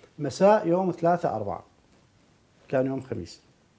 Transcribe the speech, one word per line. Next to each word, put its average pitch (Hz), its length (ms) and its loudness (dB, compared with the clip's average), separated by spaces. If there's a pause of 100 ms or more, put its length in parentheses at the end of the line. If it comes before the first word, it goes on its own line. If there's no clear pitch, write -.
(180)
مساء 175 500 2
يوم 175 240 0
ثلاثة 165 440 0
أربعة، 101 280 -6 (1040)
كان 131 180 0
يوم 135 140 -4
خميس. 90 400 -10 (380)